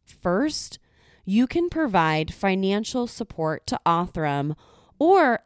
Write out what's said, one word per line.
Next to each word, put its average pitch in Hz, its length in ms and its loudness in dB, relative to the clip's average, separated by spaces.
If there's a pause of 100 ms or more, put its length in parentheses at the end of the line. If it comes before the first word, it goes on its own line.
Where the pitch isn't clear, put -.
First, - 720 -4 (480)
you 220 220 2
can 339 220 0
provide 170 640 0
financial 196 760 -2
support 160 600 -6
to - 160 -4
Othram 156 720 0 (440)
or 311 460 4